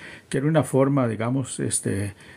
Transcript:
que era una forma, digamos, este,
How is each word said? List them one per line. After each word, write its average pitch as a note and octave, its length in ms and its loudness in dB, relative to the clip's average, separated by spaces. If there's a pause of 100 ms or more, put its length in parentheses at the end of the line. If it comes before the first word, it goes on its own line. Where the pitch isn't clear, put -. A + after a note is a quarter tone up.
(300)
que - 80 -2
era C3+ 100 0
una D#3 160 4
forma, C3+ 460 2
digamos, A#2+ 500 -2
este, G#2 540 -2 (240)